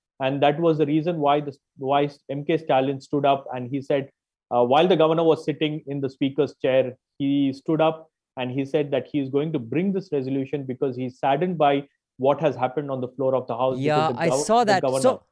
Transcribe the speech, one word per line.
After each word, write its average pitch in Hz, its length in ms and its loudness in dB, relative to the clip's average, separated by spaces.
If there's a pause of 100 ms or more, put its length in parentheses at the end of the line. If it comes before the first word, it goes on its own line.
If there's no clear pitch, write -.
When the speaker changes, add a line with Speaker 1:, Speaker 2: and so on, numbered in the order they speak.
(200)
Speaker 1:
And 135 240 -2
that 147 160 4
was 165 180 2
the 151 80 2
reason 156 340 0
why 143 200 2
the, 143 160 -8 (220)
why 143 320 0 (200)
M 143 140 -6
K 160 140 0
Stalin 139 420 0
stood 143 260 -2
up 139 280 2
and 123 180 -8
he 139 100 -4
said, 139 280 -2 (440)
uh, 123 120 4
while 151 240 6
the 180 80 4
governor 165 260 4
was 156 220 2
sitting 151 420 -4
in 143 140 -6
the 135 80 -2
speaker's 135 520 -2
chair, 131 360 2 (200)
he 139 360 0
stood 156 260 -2
up 160 300 0 (260)
and 147 160 -6
he 135 140 -2
said 143 260 -2
that 131 200 -2
he 151 80 -2
is 135 100 -4
going 147 240 -2
to 151 40 0
bring 147 360 -2
this 185 180 -6
resolution 135 540 -4
because 131 320 -4
he's 127 200 -8
saddened 156 400 0
by 143 280 2 (320)
what 139 240 0
has 147 160 0
happened 151 340 -4
on 131 80 -6
the 127 80 -6
floor 131 280 -4
of 127 120 -2
the 117 100 -6
house. 131 220 -2
Speaker 2:
Yeah, 151 300 0
Speaker 1:
Because 131 80 -4
the - 40 -4
Speaker 2:
I 165 80 0
Speaker 1:
gov-, 147 160 0
Speaker 2:
saw 226 140 2
Speaker 1:
the 240 60 2
Speaker 2:
that. 196 160 2
Speaker 1:
governor 131 200 0
Speaker 2:
So, 254 300 2